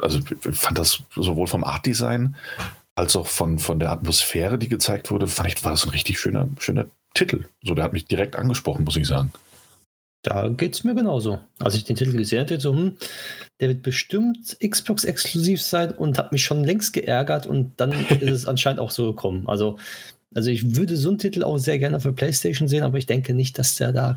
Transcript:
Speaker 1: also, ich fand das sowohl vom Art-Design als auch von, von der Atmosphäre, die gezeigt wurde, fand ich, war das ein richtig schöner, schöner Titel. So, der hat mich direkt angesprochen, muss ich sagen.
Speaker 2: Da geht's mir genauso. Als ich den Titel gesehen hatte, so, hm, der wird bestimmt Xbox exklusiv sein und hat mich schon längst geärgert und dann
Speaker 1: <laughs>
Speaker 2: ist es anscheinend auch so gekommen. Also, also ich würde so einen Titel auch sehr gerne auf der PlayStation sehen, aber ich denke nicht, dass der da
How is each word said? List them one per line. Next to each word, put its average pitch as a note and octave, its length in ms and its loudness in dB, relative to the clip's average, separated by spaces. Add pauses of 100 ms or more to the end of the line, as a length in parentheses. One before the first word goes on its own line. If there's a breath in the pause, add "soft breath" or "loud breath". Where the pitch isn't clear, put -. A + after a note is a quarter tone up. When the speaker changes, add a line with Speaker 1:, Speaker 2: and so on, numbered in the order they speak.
Speaker 1:
also, D#2 160 2
ich - 380 -4
fand - 200 0
das - 260 0 (120)
sowohl F2 320 0
vom F#2+ 180 -2
Art-Design A#2+ 720 0 (600 loud breath)
als F2+ 200 2
auch E2+ 120 -2
von, D#2+ 300 0
von D#2+ 200 0
der D#2 140 0
Atmosphäre, - 680 0
die A#2 100 -4
gezeigt G#2 420 -2
wurde, G2 180 2
fand F2 200 -2
ich, - 160 -4
war D#2+ 60 0
das - 140 2
ein - 60 -2
richtig - 280 -2
schöner, F#2+ 300 0 (100)
schöner - 280 0 (280)
Titel. F#3 300 0 (180)
So, F2+ 120 -2
der D#2 100 2
hat D#2+ 100 -2
mich D#2+ 120 -4
direkt G2 300 0
angesprochen, D#2+ 480 0
muss D2 120 0
ich D2 100 2
sagen. C#2 260 2 (920 loud breath)
Speaker 2:
Da G#2 260 0
geht's C#3 360 -2
mir A#3+ 100 2
genauso. C3 440 2 (220)
Als G#2 160 2
ich A2 80 -2
den A#2 120 0
Titel C3 180 2
gesehen A2 260 2
hatte, D3 200 -2
so, C#3 140 2
hm, F#3 220 2 (640 loud breath)
der C3 80 4
wird B2+ 140 0
bestimmt G#3+ 800 -2
Xbox G#3 440 0
exklusiv E3+ 580 0
sein E3+ 300 0
und D3+ 260 2
hat - 140 -2
mich C#3 120 2
schon D3 200 2
längst G3+ 280 0
geärgert C#3 540 0
und C3 320 0
dann C3 140 2
Speaker 1:
<laughs> C#3+ 280 4
Speaker 2:
ist C3+ 100 2
es B2+ 160 0
anscheinend C3 340 0
auch A2+ 100 -4
so A2+ 220 0
gekommen. F#2+ 360 -4
Also, G#2 300 0 (560 loud breath)
also A#2+ 160 2
ich A#2 260 2
würde E3+ 220 2
so C#3+ 100 2
einen G3+ 100 2
Titel G3 240 -2
auch D3 140 0
sehr C#3 220 0
gerne C#3+ 180 2
auf C3 60 -2
der C#3 100 0
PlayStation C#3 560 0
sehen, D3 140 2
aber C3+ 160 0
ich C3 80 -4
denke B2+ 260 0
nicht, B2+ 260 0
dass - 180 0
der B2+ 160 0
da B2+ 240 2